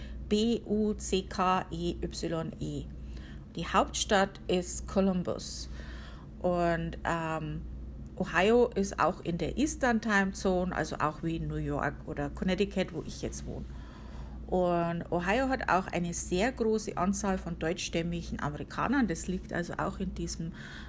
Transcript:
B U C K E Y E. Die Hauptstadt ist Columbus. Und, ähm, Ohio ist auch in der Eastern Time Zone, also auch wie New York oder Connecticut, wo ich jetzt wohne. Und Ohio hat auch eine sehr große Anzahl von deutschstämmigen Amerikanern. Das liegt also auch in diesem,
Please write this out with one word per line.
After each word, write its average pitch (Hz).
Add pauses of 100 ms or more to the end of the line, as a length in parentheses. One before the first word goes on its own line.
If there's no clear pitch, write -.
(280)
B 214
U 214
C -
K 185
E 170
Y 165
E. 147 (720)
Die 170
Hauptstadt 196
ist -
Columbus. - (720)
Und, 170
ähm, 160 (560)
Ohio 208
ist 196
auch 160
in 170
der 170
Eastern 240
Time 196
Zone, 185
also -
auch 151
wie 165
New 151
York 147 (100)
oder 143
Connecticut, 185
wo 160
ich -
jetzt -
wohne. - (840)
Und 170
Ohio 196
hat 262
auch 180
eine 175
sehr 190
große 220
Anzahl 196
von 170
deutschstämmigen 170
Amerikanern. 170
Das 165
liegt 190
also 170
auch 156
in 185
diesem, 170 (360)